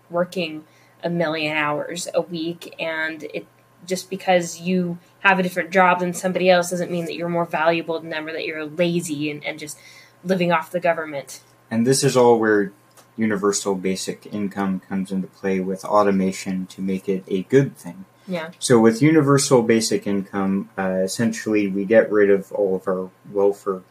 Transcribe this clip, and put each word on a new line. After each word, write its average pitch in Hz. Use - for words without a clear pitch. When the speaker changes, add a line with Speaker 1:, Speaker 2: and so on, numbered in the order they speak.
Speaker 1:
working 170
a 175
million 156
hours 147
a 175
week, 170
and 160
it, -
just 180
because 180
you 175
have 190
a 185
different 180
job 180
than 180
somebody 185
else 175
doesn't 175
mean 170
that -
you're 170
more 170
valuable 165
than 165
them 156
or 160
that 160
you're 156
lazy 156
and, 147
and 151
just 151
living 180
off 160
the 180
government. 160
Speaker 2:
And 117
this 135
is 127
all 120
where 104
universal 101
basic 95
income 98
comes 98
into 95
play 95
with 92
automation 95
to -
make 95
it 95
a 95
good 135
thing. 92
Speaker 1:
Yeah. 170
Speaker 2:
So 120
with 113
universal 139
basic 110
income, 98
uh, 92
essentially 107
we 98
get 110
rid 104
of 95
all 95
of -
our 92
welfare 98